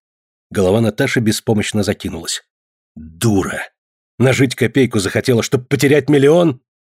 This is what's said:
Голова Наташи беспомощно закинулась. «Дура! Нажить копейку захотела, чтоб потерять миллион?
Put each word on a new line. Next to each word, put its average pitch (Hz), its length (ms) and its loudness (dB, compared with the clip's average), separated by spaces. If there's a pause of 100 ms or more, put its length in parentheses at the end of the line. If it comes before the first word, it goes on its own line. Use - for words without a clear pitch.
(500)
Голова 101 300 2
Наташи 117 400 0
беспомощно 107 640 -2
закинулась. 90 600 -8 (540)
«Дура! 87 680 -2 (560)
Нажить 127 360 2
копейку 117 440 0
захотела, 107 440 0
чтоб - 260 -4
потерять 139 420 0
миллион? 147 500 4 (400)